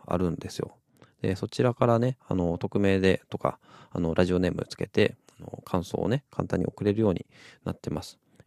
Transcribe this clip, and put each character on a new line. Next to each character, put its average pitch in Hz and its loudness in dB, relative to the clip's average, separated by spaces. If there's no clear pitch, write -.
あ - 0
る 90 0
ん 82 -4
で - -10
す - -12
よ。 - -8
で、 98 0
そ - -6
ち - -2
ら 120 4
か - 2
ら 117 4
ね、 127 0
あ 98 0
の、 87 0
匿 101 -2
名 98 4
で 92 4
と - -8
か、 - -2
あ - -6
の、 82 0
ラ - 4
ジ 90 0
オ 90 2
ネ 90 2
ー - -4
ム - -6
つ - -14
け - -6
て、 - 2
あ 85 -18
の、 - -14
感 90 -4
想 - -8
を 92 -2
ね、 135 -2
簡 - -4
単 90 0
に 87 -2
送 - -6
れ 101 2
る 107 -4
よ 107 2
う - 2
に - -6
な 92 -6
っ - -4
て - -10
ま 82 -6
す。 - -18